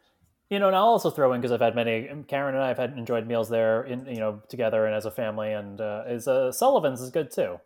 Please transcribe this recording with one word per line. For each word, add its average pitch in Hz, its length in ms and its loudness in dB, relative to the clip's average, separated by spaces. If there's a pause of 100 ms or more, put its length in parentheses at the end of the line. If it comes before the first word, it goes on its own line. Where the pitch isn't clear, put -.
(480)
You 202 100 -2
know, 202 80 4
and 190 100 4
I'll 196 80 4
also 220 240 4
throw 135 240 4
in, 123 80 0
'cause 123 100 0
I've 120 120 2
had 113 120 4
many, 117 340 0 (200)
Karen 139 260 -2
and 135 80 0
I 131 60 0
have 120 80 0
had 127 220 -2
enjoyed 117 280 -2
meals 113 220 0
there, 113 360 2
in, 123 200 -8
you 120 160 -8
know, 107 300 -4
together 110 340 2
and 107 100 0
as 107 120 -4
a 107 40 -6
family, 107 420 -4
and, 101 280 -8
uh, 107 260 -6
is, 120 220 -6
uh, 131 240 2
Sullivan's 165 480 2
is 127 100 -8
good 151 200 -2
too. 95 360 -2